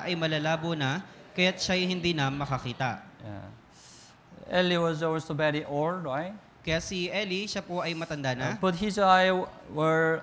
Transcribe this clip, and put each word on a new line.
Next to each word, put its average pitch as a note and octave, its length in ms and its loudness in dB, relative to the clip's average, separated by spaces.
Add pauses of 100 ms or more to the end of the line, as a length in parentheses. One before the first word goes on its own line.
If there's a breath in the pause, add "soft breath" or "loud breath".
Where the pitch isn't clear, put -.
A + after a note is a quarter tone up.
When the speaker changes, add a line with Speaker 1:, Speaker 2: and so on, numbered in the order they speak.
Speaker 1:
ay F3 160 -4
malalabo D#3+ 560 0
na, D3+ 300 -2 (280 loud breath)
kaya't F#3 300 0
siya'y F#3 240 0
hindi F3 320 0
na C3+ 160 2
makakita. C3 680 -4 (180)
Speaker 2:
Yeah. - 1400 -10
Eli F3+ 160 4
was E3 320 2
also D#3+ 320 -2
very D3+ 260 2
old, D#3 380 -2
right? D#3 320 -4 (320)
Speaker 1:
Kaya E3 160 0
si F3+ 240 -4
Eli, G3 400 -2
siya G3+ 160 -6
po F3 160 -6
ay E3+ 160 -2
matanda D3+ 400 -4
na. C#3 240 -4
Speaker 2:
Uh, G3 80 -2
but F#3 80 4
his G3 240 -2
eye F#3 320 8 (400)
were D#3+ 540 2